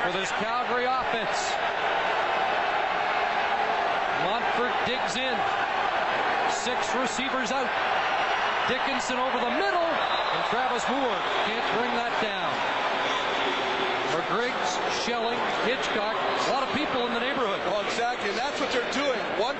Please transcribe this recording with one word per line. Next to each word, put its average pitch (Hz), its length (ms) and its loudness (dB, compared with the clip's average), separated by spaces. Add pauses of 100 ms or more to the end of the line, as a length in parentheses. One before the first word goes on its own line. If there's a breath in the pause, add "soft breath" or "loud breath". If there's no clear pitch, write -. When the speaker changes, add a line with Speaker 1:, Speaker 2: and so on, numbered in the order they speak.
Speaker 1:
for 180 160 0
this 190 240 -2
Calgary 240 480 0
offense. 233 480 0 (3000)
Montford 233 480 0 (160)
digs 247 320 -2
in. 254 160 0 (1120)
Six - 460 0
receivers 254 600 0
out. 254 140 0 (960)
Dickinson 254 480 0
over 254 240 2
the 240 160 0
middle, 370 240 2
and - 600 0 (100)
Travis 247 400 0
Moore 247 280 2 (280)
can't 226 200 0 (120)
bring 240 160 0
that 233 240 0
down. 190 320 0 (1600)
For 160 140 0 (100)
Griggs, 240 360 0 (340)
Schelling, 233 340 0 (240)
Hitchcock, 220 540 0
a - 340 0
lot 262 140 2
of - 100 -2
people 254 320 0
in 233 60 -2
the 233 80 0
neighborhood. 247 400 0 (100)
Speaker 2:
Oh, 202 140 0
exactly, 233 440 -2
and 202 80 -2
that's 254 220 -2
what 247 140 0
they're 233 180 0
doing. 262 260 0 (220)
One 262 200 0